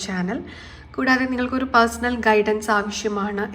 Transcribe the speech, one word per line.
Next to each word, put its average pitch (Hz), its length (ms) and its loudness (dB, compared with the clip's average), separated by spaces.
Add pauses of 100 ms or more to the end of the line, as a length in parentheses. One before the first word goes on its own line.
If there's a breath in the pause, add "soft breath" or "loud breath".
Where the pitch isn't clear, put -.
channel. 190 340 -2 (540 loud breath)
കൂടാതെ 262 360 2
നിങ്ങൾക്കൊരു 254 440 -2
പേഴ്സണൽ 233 400 4 (120)
ഗൈഡൻസ് 214 480 4
ആവശ്യമാണ് 208 680 -2 (100)